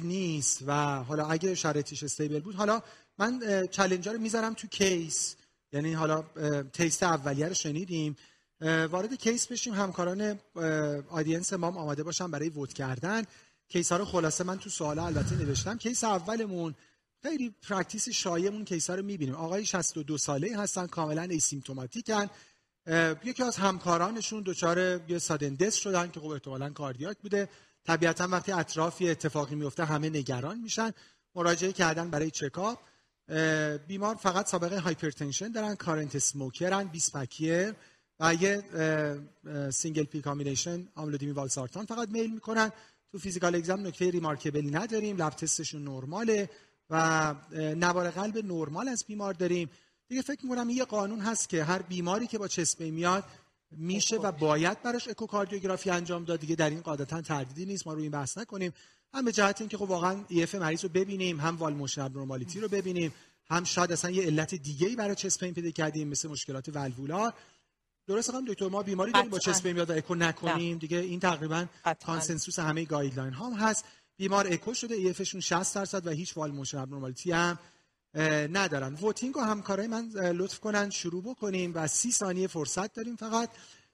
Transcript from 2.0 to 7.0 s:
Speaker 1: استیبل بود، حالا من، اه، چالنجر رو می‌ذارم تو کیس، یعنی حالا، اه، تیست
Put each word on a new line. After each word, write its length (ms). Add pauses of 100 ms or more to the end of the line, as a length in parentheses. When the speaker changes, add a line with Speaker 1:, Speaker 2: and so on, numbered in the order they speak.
Speaker 1:
استیبل 360
بود، 160
حالا 260 (360)
من، 280
اه، 220
چالنجر 440
رو 80
می‌ذارم 340
تو 140
کیس، 680 (360)
یعنی 220
حالا، 300 (140)
اه، 260
تیست 400